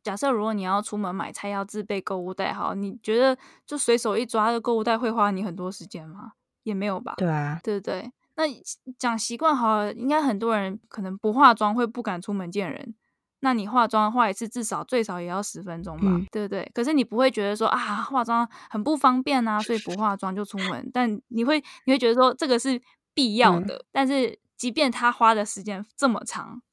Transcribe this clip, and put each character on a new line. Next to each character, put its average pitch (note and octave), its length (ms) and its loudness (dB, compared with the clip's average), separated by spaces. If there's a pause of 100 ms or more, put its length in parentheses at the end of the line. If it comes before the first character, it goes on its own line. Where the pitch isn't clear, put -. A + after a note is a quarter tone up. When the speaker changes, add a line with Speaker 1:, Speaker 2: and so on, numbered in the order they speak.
Speaker 1:
假 G3+ 140 -6
设 C#4 140 0
如 A3 120 0
果 A3 120 -2
你 G3+ 80 -4
要 F#3+ 180 0
出 G#3 160 -6
门 F#3+ 180 -4
买 F#3+ 160 -6
菜 G3+ 200 -8
要 G3+ 120 -4
自 G3+ 200 -8
备 G3+ 180 -4
购 F#3+ 180 -6
物 F3+ 140 -6
袋， F#3+ 220 -4
好， F#3 200 -4
你 G3 280 -6
觉 A3 160 0
得 C4 180 4 (300)
就 G3 100 -8
随 A#3+ 220 2
手 G#3+ 180 -2
一 A#3+ 80 0
抓， A3+ 260 0
这 A#3 80 0
购 A#3 160 0
物 A3 80 0
袋 A3+ 140 2
会 A3+ 160 -2
花 G#3 180 2
你 F#3+ 120 -2
很 F#3 120 -4
多 F3+ 160 -6
时 E3+ 160 -12
间 D#3+ 220 -14
吗？ G3 240 -16 (300)
也 G#3+ 100 -4
没 G3+ 140 -2
有 F#3+ 120 -2
吧， - 200 -8
Speaker 2:
对 F3+ 100 2
啊。 D3+ 340 0
Speaker 1:
对 G#3 160 -2
不 G3 60 -6
对？ G3+ 260 -6 (260)
那 D#4+ 80 0 (540)
讲 A#3 200 -2
习 A#3 180 -4
惯 D#4 180 2
好 A3+ 220 2
了， G#3 160 0
应 A#3+ 160 -6
该 D4+ 140 2
很 A#3 160 2
多 A3+ 180 2
人 G3 320 -4
可 - 140 -8
能 F#3+ 160 -6
不 G#3+ 160 0
化 C4 180 8
妆 G#3+ 220 0
会 A#3+ 120 2
不 A#3+ 160 -6
敢 G3+ 180 -4
出 G3+ 120 -6
门 F#3 180 -6
见 F#3 200 -4
人， - 240 -12 (460)
那 C4 140 2
你 G#3 120 -2
化 A3+ 200 2
妆 G#3+ 260 2
画 A#3+ 160 4
一 G3 40 0
次 A3 160 -6
至 A#3+ 160 -6
少 D#3+ 200 -4
最 B3 180 0
少 F3+ 180 -6
也 F3 60 -6
要 F#3 160 -4
十 - 200 -10
分 E3+ 200 -10
钟 E3 140 -10
吧， E3 100 0
Speaker 2:
嗯。 F#3 240 2
Speaker 1:
对 G#3+ 120 -4
不 G3+ 60 -4
对？ G3 260 -6
可 A#3+ 100 -2
是 D4 80 0
你 C#4+ 100 6
不 G#3 140 -6
会 C4 140 4
觉 G#3 140 0
得 G3+ 120 0
说， A3+ 120 2
啊， B3 100 2
化 A#3 460 -2
妆 A#3 240 0 (200)
很 G#3+ 140 -4
不 D4+ 140 2
方 B3+ 260 4
便 C4 240 2
啊， G#3+ 160 0
所 A#3 120 -2
以 A3 40 0
不 F3 180 -6
化 G3+ 200 0
妆 F#3+ 180 -4
就 G#3 100 -4
出 G3+ 140 -8
门， F#3 300 -6
Speaker 2:
<laughs> - 40 -10
Speaker 1:
但 A#3 360 0
你 A#3 160 -2
会， D4 180 2 (220)
你 C4 80 4
会 C#4 60 6
觉 B3 100 4
得 A3+ 60 6
说 B3+ 200 6
这 D#4 120 -4
个 B3 120 4
是 B3+ 220 0 (340)
必 A#3 220 2
要 G#3 240 6
的， G3 160 -6
Speaker 2:
嗯。 - 160 -14
Speaker 1:
但 C4+ 140 2
是 C4 320 0 (180)
即 B3 140 -4
便 C#4+ 200 2
他 A#3+ 200 2
花 A3+ 220 6
的 G#3 140 0
时 - 160 -10
间 G3+ 220 -8 (120)
这 C4 120 2
么 G#3+ 180 0
长 - 340 -10 (120)